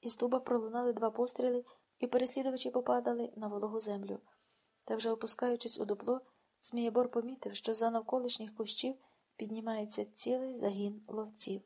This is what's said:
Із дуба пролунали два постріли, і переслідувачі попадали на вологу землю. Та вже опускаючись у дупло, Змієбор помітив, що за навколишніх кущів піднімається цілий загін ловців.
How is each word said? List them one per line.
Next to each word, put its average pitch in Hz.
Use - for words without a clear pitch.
Із -
дуба 247
пролунали 240
два 220
постріли, 247
і 247
переслідувачі 254
попадали 240
на 214
вологу 208
землю. 202
Та 220
вже 226
опускаючись 233
у 214
дупло, 208
Змієбор 240
помітив, 233
що 220
за 226
навколишніх 233
кущів 226
піднімається 214
цілий 254
загін 202
ловців. 214